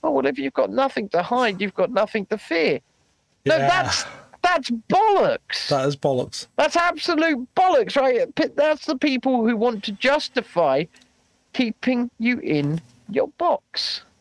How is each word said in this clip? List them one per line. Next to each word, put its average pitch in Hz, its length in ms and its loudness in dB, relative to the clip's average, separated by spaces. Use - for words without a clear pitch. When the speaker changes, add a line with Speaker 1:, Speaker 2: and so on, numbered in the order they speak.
Speaker 1:
"Oh, 311 80 0
well, 269 160 2
if 269 100 -2
you've 269 160 -6
got 226 160 0
nothing 233 400 -2
to 175 140 0
hide, 226 360 -2
you've 196 140 -4
got 190 180 -2
nothing 214 360 -2
to 214 100 -4
fear." 294 420 -2
No, 320 120 4
Speaker 2:
Yeah. 135 100 2
Speaker 1:
that's, - 380 0
that's 349 260 0
bollocks. 370 800 2
Speaker 2:
That 135 180 0
is 147 80 -2
bollocks. - 500 -2
Speaker 1:
That's 302 220 2
absolute 330 800 0
bollocks, 302 440 4
right? 254 360 2
P-, 320 200 0
that's 302 300 2
the 311 120 -2
people 254 500 0
who 233 100 0
want 220 280 0
to 220 80 -6
justify 175 920 0
keeping 247 680 -2
you 240 220 0
in 147 380 -2
your 262 180 0
box. - 600 -4